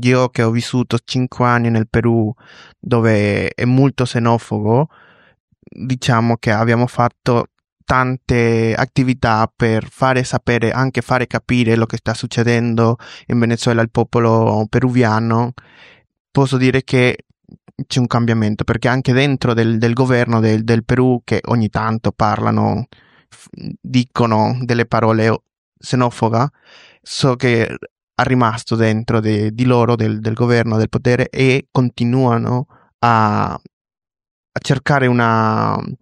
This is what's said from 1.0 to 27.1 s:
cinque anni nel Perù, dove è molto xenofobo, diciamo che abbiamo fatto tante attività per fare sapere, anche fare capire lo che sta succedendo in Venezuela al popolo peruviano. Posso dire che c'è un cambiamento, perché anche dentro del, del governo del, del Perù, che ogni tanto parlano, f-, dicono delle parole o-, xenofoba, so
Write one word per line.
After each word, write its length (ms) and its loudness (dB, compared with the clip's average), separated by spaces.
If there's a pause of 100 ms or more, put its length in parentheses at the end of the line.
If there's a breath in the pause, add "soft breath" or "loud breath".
cinque 420 -2
anni 240 0
nel 180 0
Perù, 440 0 (460 loud breath)
dove 720 0
è 140 -6
molto 400 2
xenofobo, 840 0 (680 soft breath)
diciamo 760 -2
che 160 -2
abbiamo 340 2
fatto 640 -2 (360)
tante 920 0
attività 800 0
per 340 0
fare 360 0
sapere, 480 -2
anche 300 -2
fare 240 -2
capire 500 0
lo 100 2
che 120 -8
sta 160 -4
succedendo 840 0 (280 loud breath)
in 120 0
Venezuela 420 0
al 100 0
popolo 800 0
peruviano. 840 0 (800 loud breath)
Posso 240 2
dire 260 0
che 440 0 (600)
c'è 120 -2
un 80 2
cambiamento, 580 0
perché 240 -2
anche 240 0
dentro 400 2
del, 260 0
del 140 0
governo 480 0
del, 240 0
del 200 0
Perù, 400 0
che 220 -2
ogni 220 0
tanto 440 -4
parlano, 720 -2 (420 soft breath)
f-, 200 -20 (320)
dicono 840 0
delle 240 -2
parole 420 0
o-, 140 -2 (360)
xenofoba, 720 -2 (520 soft breath)
so 340 -2